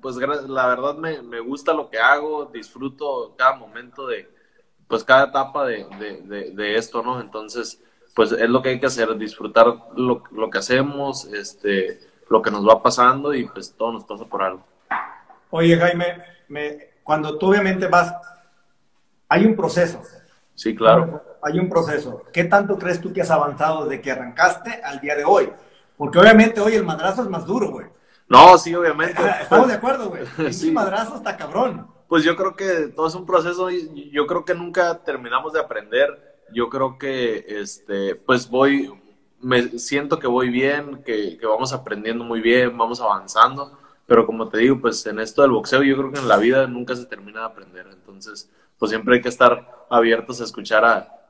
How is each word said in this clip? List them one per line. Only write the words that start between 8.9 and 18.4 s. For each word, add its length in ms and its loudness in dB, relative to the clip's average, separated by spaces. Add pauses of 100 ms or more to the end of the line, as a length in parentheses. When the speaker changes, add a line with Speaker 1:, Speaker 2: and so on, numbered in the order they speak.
Speaker 1:
disfrutar 480 2 (300)
lo, 360 -2
lo 180 -6
que 80 -6
hacemos, 680 -2
este, 760 -6 (300)
lo 120 4
que 100 -2
nos 160 0
va 160 8
pasando 500 2
y, 140 -4
pues, 300 -16
todo 160 -2
nos 100 -12
pasa 220 -14
por 180 -6
algo. 200 -6 (880)
Speaker 2:
Oye, 260 4
Jaime, 400 0 (320)
me, 400 -10 (140)
cuando 340 -4
tú 140 0
obviamente 360 0
vas, 260 2 (1160)